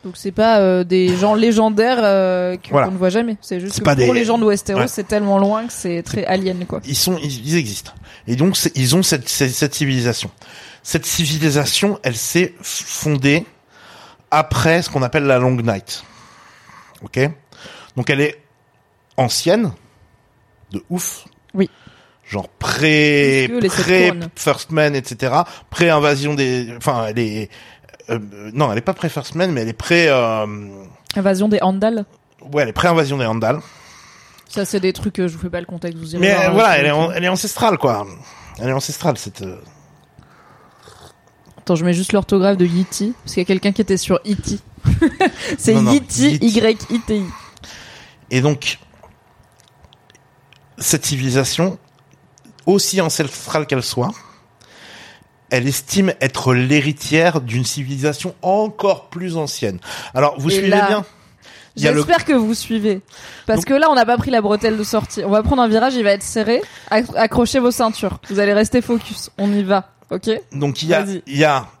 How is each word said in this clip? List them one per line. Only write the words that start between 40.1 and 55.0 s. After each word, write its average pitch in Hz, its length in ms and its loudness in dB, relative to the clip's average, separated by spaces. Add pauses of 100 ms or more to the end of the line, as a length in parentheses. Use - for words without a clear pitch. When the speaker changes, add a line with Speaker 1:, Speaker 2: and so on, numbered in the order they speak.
Speaker 1:
Attends, - 180 0
je 160 100 -2
mets 175 80 2
juste 180 180 -2
l'orthographe 196 460 2
de 180 80 4
Yiti, 185 480 -2 (100)
parce - 120 -14
qu'il 185 60 0
y 180 40 -2
a - 20 -8
quelqu'un 196 240 0
qui 202 100 -2
était 190 160 0
sur - 200 0
E 208 180 -4
T. - 240 -6 (260)
<laughs> - 720 0
C'est - 160 2
Speaker 2:
Non, 220 100 4
non, 214 100 4
Speaker 1:
Yiti, 269 380 2
Speaker 2:
Yiti. 226 280 2
Speaker 1:
Y 220 120 4 (220)
I 233 60 -2
T 220 200 -2
I. 185 60 -4 (1080)
Speaker 2:
Et 127 100 2
donc, 139 380 -2 (2000)
cette - 280 -2
civilisation, 135 720 0 (880)
aussi 196 360 2
ancestrale 156 640 -2
qu'elle 131 180 -2
soit, 127 280 -4 (1400)